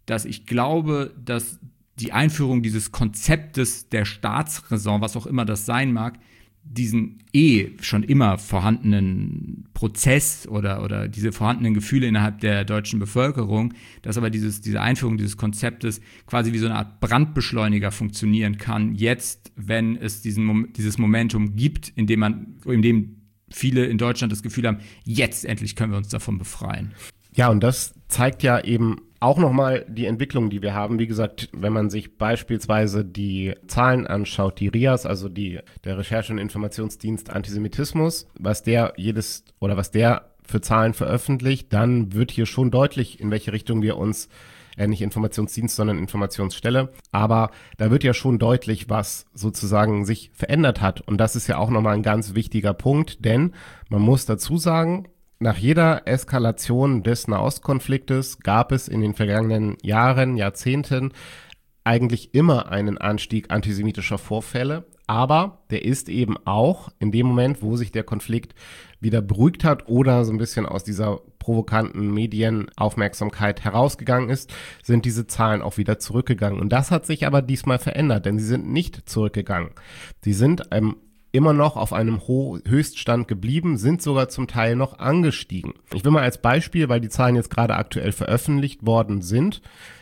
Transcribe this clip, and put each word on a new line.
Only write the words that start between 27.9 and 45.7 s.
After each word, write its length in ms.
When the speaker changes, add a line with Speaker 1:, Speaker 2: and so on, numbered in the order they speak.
Speaker 2:
zeigt 340
ja 180
eben 360
auch 180
nochmal 500
die 180
Entwicklung, 440
die 100
wir 140
haben. 240
Wie 80
gesagt, 460
wenn 200
man 160
sich 300
beispielsweise 840
die 500
Zahlen 400
anschaut, 500
die 80
rias, 400
also 220
die, 320
der 140
Recherche- 340
und 60
Informationsdienst 920
Antisemitismus, 960
was 260
der 320
jedes, 480
oder 160
was 160
der 500
für 180
Zahlen 340
veröffentlicht, 800
dann 400
wird 200
hier 140
schon 260
deutlich, 480
in 100
welche 220
Richtung 300
wir 160
uns, 300
äh, 120
nicht 140
Informationsdienst, 760